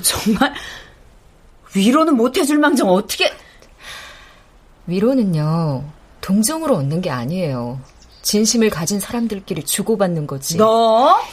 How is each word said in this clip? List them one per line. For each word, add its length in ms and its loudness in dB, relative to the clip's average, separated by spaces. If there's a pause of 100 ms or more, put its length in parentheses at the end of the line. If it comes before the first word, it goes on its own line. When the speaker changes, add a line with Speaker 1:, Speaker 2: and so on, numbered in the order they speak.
Speaker 1:
정말 520 0 (1200)
위로는 440 4
못 200 2
해줄 220 2
망정 300 2
어떻게? 420 0 (1600)
Speaker 2:
위로는요, 1000 0 (340)
동정으로 560 0
얻는 260 -2
게 80 -4
아니에요. 720 -4 (440)
진심을 460 2
가진 300 -4
사람들끼리 640 -6
주고받는 640 -2
거지. 300 -6
Speaker 1:
너? 600 4 (160)